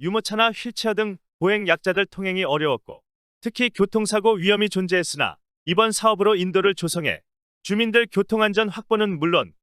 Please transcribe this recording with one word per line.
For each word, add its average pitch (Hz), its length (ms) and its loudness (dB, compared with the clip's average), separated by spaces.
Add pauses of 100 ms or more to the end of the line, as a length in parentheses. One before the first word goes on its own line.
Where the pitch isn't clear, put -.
유모차나 214 520 -2
휠체어 220 420 -4
등 202 240 -4 (220)
보행 202 260 0
약자들 180 400 0
통행이 190 380 -4
어려웠고 147 580 -2 (380)
특히 240 280 -2
교통사고 214 680 0
위험이 202 360 2
존재했으나 170 680 -2 (300)
이번 214 240 2
사업으로 208 460 2
인도를 185 400 2
조성해 151 440 -4 (440)
주민들 226 460 2
교통안전 214 580 0
확보는 208 500 -2
물론 143 340 0 (100)